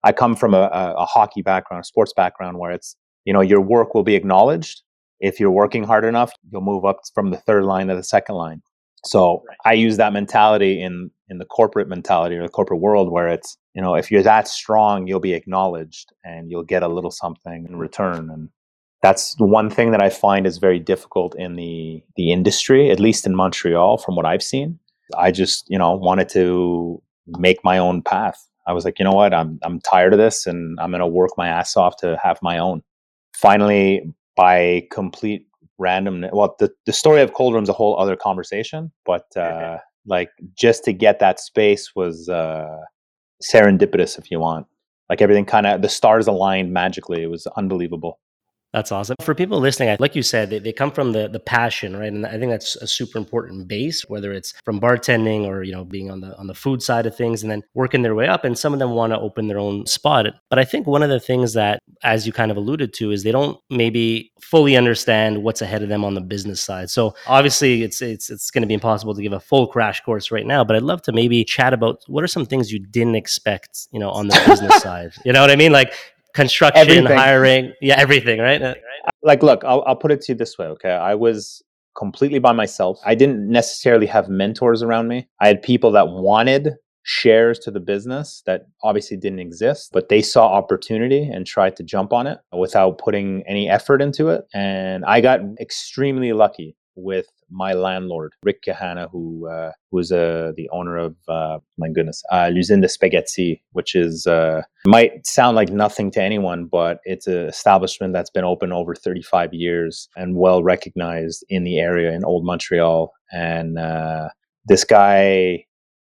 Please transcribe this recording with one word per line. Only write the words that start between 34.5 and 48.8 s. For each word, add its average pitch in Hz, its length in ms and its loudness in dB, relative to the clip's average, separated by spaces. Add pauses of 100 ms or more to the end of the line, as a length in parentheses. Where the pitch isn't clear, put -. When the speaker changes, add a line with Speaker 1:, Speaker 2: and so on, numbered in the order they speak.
Speaker 1:
complete 104 560 -8 (320)
random, 92 520 -4
well, 104 280 2
the, 101 120 2 (140)
the 110 80 -4
story 151 280 4
of 123 120 2
Cold 127 220 0
Room's 104 140 0
a 98 40 0
whole 104 260 0
other 98 160 0
conversation, 104 760 -8 (120)
but, 87 220 -4 (100)
uh, 95 40 -6
Speaker 2:
Okay. 82 380 -8 (280)
Speaker 1:
like, 92 240 -4 (260)
just 117 280 2
to 107 100 -2
get 101 260 4
that 95 200 2
space - 560 0
was, 85 340 -6
uh, 78 520 -6 (600)
serendipitous, 101 760 4
if - 100 -20
you 82 100 -6
want. 82 280 -6 (420)
Like, 90 120 0
everything 101 240 4
kinda, 101 340 2
the 101 100 -2
stars 110 380 2
aligned 95 440 -2
magically. 90 520 -4
It 82 80 -8
was 82 160 -12 (100)
unbelievable. 87 640 -6 (540)
Speaker 2:
That's 110 160 -6